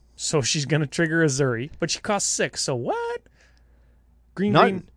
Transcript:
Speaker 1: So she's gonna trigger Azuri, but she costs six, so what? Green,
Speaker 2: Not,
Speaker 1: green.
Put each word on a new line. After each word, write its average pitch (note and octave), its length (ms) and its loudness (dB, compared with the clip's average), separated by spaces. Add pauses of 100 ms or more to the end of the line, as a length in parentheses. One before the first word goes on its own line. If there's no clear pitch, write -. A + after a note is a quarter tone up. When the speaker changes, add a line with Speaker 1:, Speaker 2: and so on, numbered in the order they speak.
(160)
Speaker 1:
So - 240 0
she's C#3+ 260 0
gonna D3 200 0
trigger E3 380 2
Azuri, C3 460 0 (100)
but E3+ 100 -2
she - 100 -4
costs G3+ 300 -2
six, - 320 -2
so C#3 140 -2
what? A#4 460 -4 (1120)
Green, G3+ 180 0
Speaker 2:
Not, D#3+ 100 8
Speaker 1:
green. F#3+ 340 0